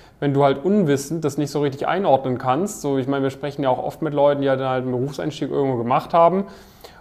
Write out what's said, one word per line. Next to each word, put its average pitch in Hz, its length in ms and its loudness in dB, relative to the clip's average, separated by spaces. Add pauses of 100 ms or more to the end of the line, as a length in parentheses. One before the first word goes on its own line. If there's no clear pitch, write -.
(200)
wenn 143 140 0
du 139 100 4
halt 139 220 2
unwissend 160 580 2
das 139 140 -4
nicht 147 140 -2
so 147 100 -2
richtig 135 260 -2
einordnen 156 520 2
kannst. 156 420 -2
So, 139 160 -2
ich 127 100 -2
meine, 139 160 0
wir 135 60 0
sprechen 135 320 -8
ja 135 80 0
auch 123 140 0
oft - 180 -8
mit 151 140 -4
Leuten, 143 260 4
die 139 80 0
halt 131 100 2
dann 131 100 -2
halt 131 140 -2
einen 127 80 -4
Berufseinstieg 139 600 -4
irgendwo 139 260 0
gemacht 127 380 0
haben 175 300 4 (560)